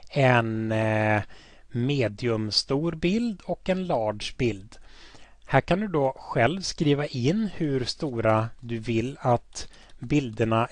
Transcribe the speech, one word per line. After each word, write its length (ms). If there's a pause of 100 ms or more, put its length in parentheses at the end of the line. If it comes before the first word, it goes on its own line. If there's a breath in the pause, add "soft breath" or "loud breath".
En, 640
eh, 500 (500 loud breath)
medium 800
stor 400
bild 540
och 240
en 180
large 500
bild. 400 (680 loud breath)
Här 160
kan 180
du 80
då 300
själv 440
skriva 440
in 500
hur 300
stora 640 (100)
du 200
vill 420
att 460 (320 loud breath)
bilderna 720